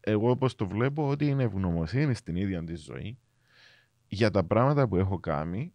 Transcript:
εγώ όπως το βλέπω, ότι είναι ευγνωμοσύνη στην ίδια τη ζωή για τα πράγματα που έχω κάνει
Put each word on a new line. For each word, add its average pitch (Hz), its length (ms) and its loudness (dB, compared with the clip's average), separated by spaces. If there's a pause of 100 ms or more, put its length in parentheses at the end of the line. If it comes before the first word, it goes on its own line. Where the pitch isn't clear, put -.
εγώ 107 300 2
όπως 127 240 0
το 107 120 -4
βλέπω, 135 420 -2
ότι 147 180 -2
είναι 139 160 0
ευγνωμοσύνη 98 720 0
στην 85 220 -8
ίδια 92 280 -2
τη 85 100 -8
ζωή 78 440 -12 (880)
για 107 240 2
τα 95 140 4
πράγματα 131 440 4
που 95 80 0
έχω 95 220 2
κάνει 85 560 -4